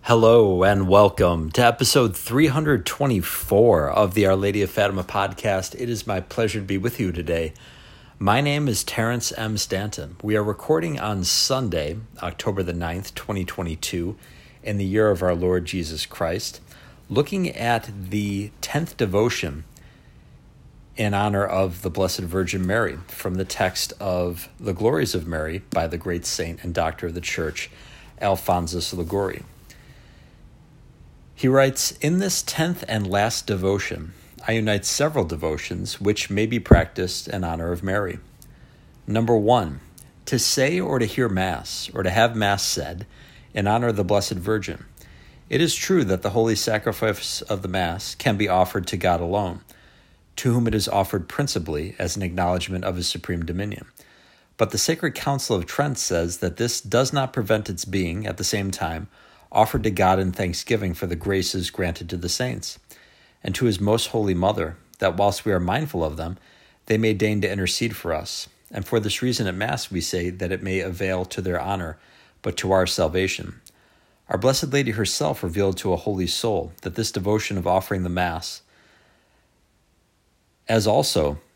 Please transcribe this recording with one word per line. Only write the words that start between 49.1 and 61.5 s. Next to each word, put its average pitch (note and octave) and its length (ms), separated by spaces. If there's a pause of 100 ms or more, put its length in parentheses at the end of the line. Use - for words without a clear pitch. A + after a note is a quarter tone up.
alone, F#2 400 (720)
to B2 160
whom A#2+ 140
it G#2+ 80
is G#2 140
offered F#2+ 380
principally E2 720
as F2 180
an G2+ 60
acknowledgement F2+ 640
of F#2+ 120
his F2 120
supreme E2+ 380
dominion. G2+ 400 (720)
But G#2+ 140
the G2 40
Sacred - 380
Council C3+ 420
of F2 80
Trent C#3+ 320
says E2+ 440
that E2 180
this A#2 240
does A#2+ 320
not C3+ 180
prevent G#2+ 380
its E2+ 160
being, F#2+ 400
at G2 100
the F#2 80
same G2+ 260
time, E2 380 (440)
offered A2+ 300
to A2 80
God F#2+ 300
in F#2 100
thanksgiving F#2 640
for F#2 140
the E2+ 80
graces F#2 560